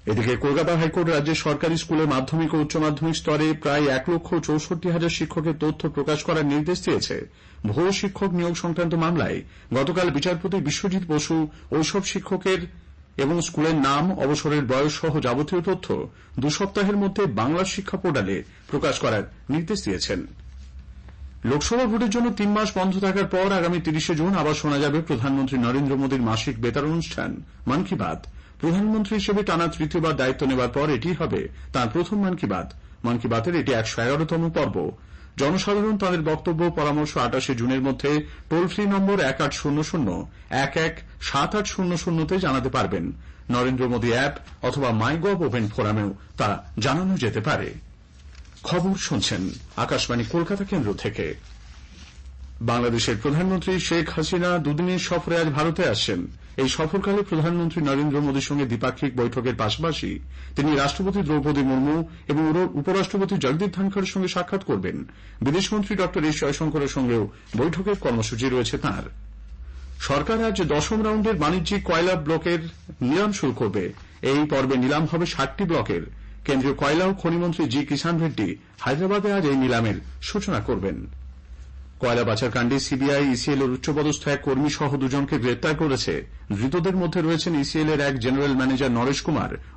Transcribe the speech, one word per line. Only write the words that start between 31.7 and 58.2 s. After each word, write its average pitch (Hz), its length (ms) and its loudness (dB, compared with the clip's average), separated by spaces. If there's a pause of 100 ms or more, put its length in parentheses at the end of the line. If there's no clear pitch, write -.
তাঁর 127 160 0
প্রথম 175 300 0
মন 190 160 2
কি 151 120 -2
বাত। 90 260 -4 (320)
মন 117 120 2
কি 117 100 -4
বাতের 113 280 2
এটি 135 180 0
একশো 113 280 0
এগারোতম 160 480 0
পর্ব। 110 420 0 (460)
জনসাধারণ 202 600 2
তাঁদের 180 240 0
বক্তব্য, 160 500 0
পরামর্শ 151 460 0
আটাশে 131 380 0
জুনের 127 260 0
মধ্যে 143 440 0 (240)
টোল 170 180 2
ফ্রি 208 180 0
নম্বর 196 340 2
এক 135 220 0
আট 143 120 0
শূন্য 147 300 0
শূন্য 95 440 -2 (220)
এক 139 280 -2
এক 160 240 -2 (200)
সাত 147 340 -2
আট 202 100 0
শূন্য 175 320 -2
শূন্য 165 280 0
তে 190 140 0
জানাতে 131 300 0
পারবেন। 95 420 0 (380)
নরেন্দ্র 123 380 2
মোদী 120 220 2
অ্যাপ 131 560 -2
অথবা 131 260 0
মাইগভ 160 500 2
ওপেন 117 260 0
ফোরামেও 104 460 0 (240)
তা 104 260 -2 (160)
জানানো 175 380 2
যেতে 113 240 0
পারে। 170 320 -2 (920)
খবর 180 340 0
শুনছেন 95 520 -2 (260)
আকাশবাণী 120 480 -2
কলকাতা 170 400 -2
কেন্দ্র 139 300 0
থেকে। 98 420 -4 (1300)
বাংলাদেশের 117 560 2
প্রধানমন্ত্রী 175 600 0
শেখ 165 300 0
হাসিনা 175 480 0
দুদিনের 165 420 0
সফরে 170 380 0
আজ 165 100 2
ভারতে 156 420 0
আসছেন। 98 380 0 (300)
এই 131 120 2
সফরকালে 196 520 0
প্রধানমন্ত্রী 170 600 0
নরেন্দ্র 143 400 2